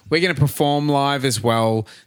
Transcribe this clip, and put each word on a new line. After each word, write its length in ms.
We're 120
gonna 120
perform 540
live 380
as 180
well. 420